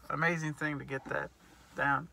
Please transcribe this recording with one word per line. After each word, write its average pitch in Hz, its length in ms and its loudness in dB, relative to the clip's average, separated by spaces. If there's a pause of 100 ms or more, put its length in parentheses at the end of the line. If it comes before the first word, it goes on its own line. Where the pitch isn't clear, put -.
(100)
amazing 156 440 2
thing 151 240 -2
to 135 60 -8
get 135 220 -4
that 143 240 -2 (440)
down. 143 380 2